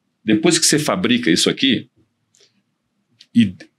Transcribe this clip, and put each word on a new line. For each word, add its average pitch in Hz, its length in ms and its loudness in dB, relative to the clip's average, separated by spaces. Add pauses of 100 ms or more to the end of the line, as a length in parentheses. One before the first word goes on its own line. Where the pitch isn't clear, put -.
(240)
depois 165 360 0
que - 60 -2
você 151 140 2
fabrica 117 520 -2
isso - 180 0
aqui, - 400 -2 (1500)
e 107 180 2 (260)